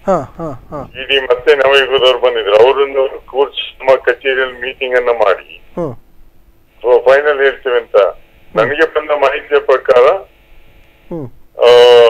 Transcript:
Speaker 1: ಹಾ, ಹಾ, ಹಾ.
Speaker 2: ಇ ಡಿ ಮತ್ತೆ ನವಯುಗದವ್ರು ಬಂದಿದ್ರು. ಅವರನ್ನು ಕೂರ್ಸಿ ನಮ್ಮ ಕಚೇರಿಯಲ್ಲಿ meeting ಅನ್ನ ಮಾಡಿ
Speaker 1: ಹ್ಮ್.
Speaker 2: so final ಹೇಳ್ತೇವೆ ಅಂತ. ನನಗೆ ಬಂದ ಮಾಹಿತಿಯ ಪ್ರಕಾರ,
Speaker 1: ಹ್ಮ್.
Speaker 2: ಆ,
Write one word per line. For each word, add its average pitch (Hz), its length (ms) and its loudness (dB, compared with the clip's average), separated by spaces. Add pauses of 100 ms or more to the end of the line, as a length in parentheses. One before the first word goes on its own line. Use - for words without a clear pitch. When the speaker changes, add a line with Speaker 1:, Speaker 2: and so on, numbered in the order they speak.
Speaker 1:
ಹಾ, 185 120 -2 (180)
ಹಾ, 156 340 -14
ಹಾ. 131 300 -16
Speaker 2:
ಇ 131 40 -12
ಡಿ 135 140 -2
ಮತ್ತೆ 131 360 0
ನವಯುಗದವ್ರು 131 640 2
ಬಂದಿದ್ರು. 113 360 0
ಅವರನ್ನು 135 720 0
ಕೂರ್ಸಿ - 520 -6
ನಮ್ಮ 131 160 2
ಕಚೇರಿಯಲ್ಲಿ 127 640 -4
meeting 127 340 -8
ಅನ್ನ 123 140 -2
ಮಾಡಿ 92 520 -4 (140)
Speaker 1:
ಹ್ಮ್. 151 200 -8 (880)
Speaker 2:
so 120 160 2
final 139 400 0
ಹೇಳ್ತೇವೆ 131 380 -2
ಅಂತ. - 180 -6 (600)
ನನಗೆ 139 300 -2 (100)
ಬಂದ 156 160 -4
ಮಾಹಿತಿಯ 143 480 -2
ಪ್ರಕಾರ, 127 440 2 (1120)
Speaker 1:
ಹ್ಮ್. 151 160 -12 (340)
Speaker 2:
ಆ, 120 40 6 (420)